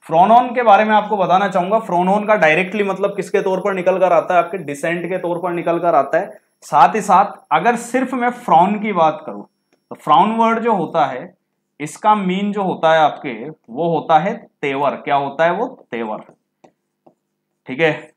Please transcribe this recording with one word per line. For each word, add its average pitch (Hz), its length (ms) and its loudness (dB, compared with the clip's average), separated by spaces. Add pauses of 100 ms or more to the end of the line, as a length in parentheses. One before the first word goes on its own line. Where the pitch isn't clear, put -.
फ्रॉन 175 260 4
ऑन 247 240 4
के 247 80 -2
बारे 214 200 6
में 214 120 0
आपको 202 220 0
बताना 185 300 2
चाहूंगा, 190 320 0
फ्रॉन 180 300 -2
ऑन 208 160 0
का 214 100 2
डायरेक्टली 180 480 0
मतलब 196 320 -4
किसके 185 260 -2
तौर 185 200 -2
पर 196 120 -2
निकल 185 260 0
कर 180 140 4
आता 160 200 2
है? 175 100 4
आपके - 140 -8
डिसेंट 165 520 -6
के 185 80 -4
तौर 170 220 -6
पर 180 120 -4
निकल 170 280 -2
कर 165 160 0
आता 143 240 2
है। - 200 -8 (240)
साथ 165 320 4
ही 214 60 0
साथ 190 320 2 (180)
अगर 190 240 2
सिर्फ 254 380 -4
मैं 247 160 -2 (100)
फ्रॉन 185 400 2
की 208 140 -4
बात 156 320 0
करूं, 104 160 -14
तो - 540 -20
फ्रॉन 180 420 2
वर्ड 226 220 0
जो 226 140 0
होता 160 320 -2
है, 135 280 -10 (460)
इसका 208 360 -2
मीन 196 360 -2
जो 202 120 -4
होता 160 300 0
है 160 60 4
आपके, 143 340 0 (160)
वो 160 400 -6
होता 151 300 0
है 202 160 -2 (260)
तेवर। 139 360 -2
क्या 143 180 -2
होता 139 300 -2
है 175 80 2
वो? 208 140 -4 (240)
तेवर, 110 320 -8 (1400)
ठीक 131 120 -10
है। 160 120 2 (260)